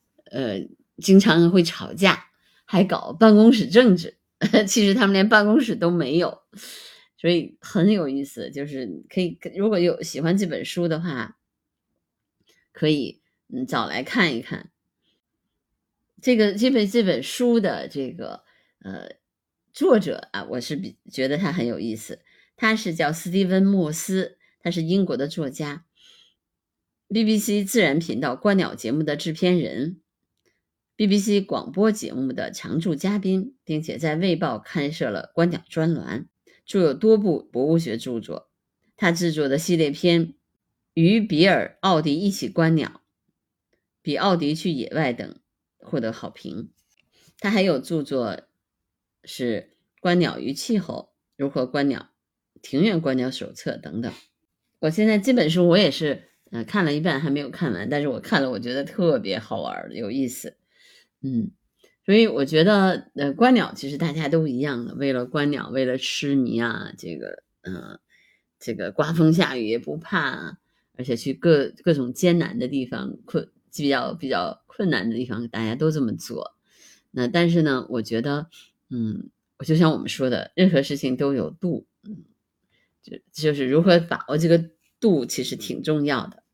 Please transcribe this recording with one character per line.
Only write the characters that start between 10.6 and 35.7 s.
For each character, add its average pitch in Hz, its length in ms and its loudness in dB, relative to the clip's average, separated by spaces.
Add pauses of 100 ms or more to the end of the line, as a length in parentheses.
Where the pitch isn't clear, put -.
书 175 220 -4
的 160 120 -2
话， 143 380 -8 (1300)
可 156 180 -2
以， 143 320 -2 (280)
嗯， 131 180 -8
找 123 200 -4
来 92 140 -6
看 156 340 0
一 117 60 -6
看。 - 300 -14 (1500)
这 254 140 4
个， 208 180 4
这 240 180 2
本， 214 160 2
这 226 160 2
本 147 180 0
书 240 380 0
的 131 280 -4
这 135 240 -8
个， - 320 -14 (360)
呃， 85 320 -14 (600)
作 277 260 4
者 - 320 -6
啊， - 180 -10
我 123 120 -6
是 151 140 -8
比-， - 220 -10 (140)
觉 131 160 -2
得 147 100 -2
他 190 140 -2
很 165 160 -2
有 98 120 -6
意 110 160 -6
思。 - 240 -14 (360)
他 220 200 0
是 202 200 -4
叫 151 160 0
斯 165 180 -8
蒂 190 160 2
芬· 190 220 4
莫 185 240 2
斯， 185 460 -4 (220)
他 170 120 -4
是 170 100 -4
英 185 240 2
国 131 120 -2
的 139 100 -2
作 156 220 -6
家 143 360 -10 (1200)
，B 220 160 0
B 214 140 4
C 208 260 0
自 214 180 2
然 151 180 4
频 143 200 -4
道 135 160 -2
观 202 220 2
鸟 165 160 0
节 113 180 -6
目 151 120 0
的 147 120 -2
制 160 180 -6
片 180 260 2
人 143 400 -6 (960)
，B 208 120 0
B 202 100 4
C 202 240 2
广 - 300 -6
播 208 200 2
节 - 220 -6
目 131 180 -4
的 - 200 -6
常 - 280 -6
驻 170 140 -2
嘉 190 240 -2
宾， 190 460 -2
并 156 180 -4
且 - 160 -8
在 156 220 -2
《卫 180 160 2
报》 147 240 -4
开 143 320 -4
设 147 180 -6
了 95 240 -8
观 170 160 2
鸟 165 180 -8
专 165 240 -2